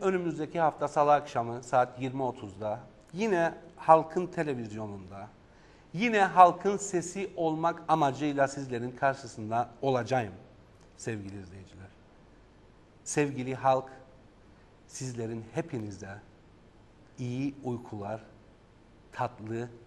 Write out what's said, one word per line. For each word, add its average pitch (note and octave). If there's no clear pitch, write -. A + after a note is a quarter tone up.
önümüzdeki E3+
hafta D3
salı D3
akşamı B2
saat B2
yirmi C3
otuzda G#2+
yine F3
Halkın D#3+
Televizyonu'nda, G#2+
yine G#3+
Halkın F3+
Sesi F#3+
olmak E3
amacıyla C#3
sizlerin B2+
karşısında A#2+
olacağım A#2+
sevgili G2+
izleyiciler. F#2+
Sevgili C3
halk, C3
sizlerin A#2
hepinize G2+
iyi C3
uykular, A2
tatlı A2+